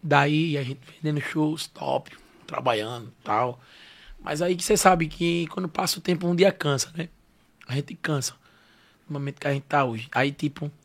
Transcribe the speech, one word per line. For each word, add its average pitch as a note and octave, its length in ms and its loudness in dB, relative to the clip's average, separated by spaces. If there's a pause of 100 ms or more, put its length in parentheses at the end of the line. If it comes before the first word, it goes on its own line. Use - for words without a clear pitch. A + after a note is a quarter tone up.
Daí D3 540 2
a C#3 60 -4
gente C3 160 -8 (220)
vendendo D3+ 220 -2
shows D#3 440 -2
top, C#3 440 -4 (340)
trabalhando A#2 640 -2
e - 160 -20
tal. A#2+ 360 -2 (600)
Mas D#3 200 -4
aí F3+ 160 0
que F3 60 -8
você G#3+ 120 2
sabe F3+ 320 4
que E3+ 400 0
quando F#3 220 -6
passa F#3 300 -2
o - 20 -18
tempo, F3+ 260 0
um F3 80 2
dia F#3 160 6
cansa, C#3+ 460 -2
né? E3+ 100 -6 (600)
A B2+ 80 -4
gente C#3+ 200 -4
cansa. D3 380 -2 (720)
No D3+ 60 -8
momento C#3 260 -6
que - 80 -2
a C#3+ 60 2
gente C#3 100 -4
tá C#3+ 220 2
hoje. A#2 260 -6
Aí, C3+ 220 2
tipo, D3 360 -6 (160)